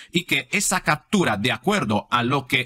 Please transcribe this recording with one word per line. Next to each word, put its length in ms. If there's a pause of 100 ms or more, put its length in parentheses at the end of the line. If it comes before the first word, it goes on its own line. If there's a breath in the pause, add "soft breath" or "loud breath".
(120 loud breath)
y 140
que 260
esa 300
captura, 560
de 140
acuerdo 580
a 140
lo 240
que 180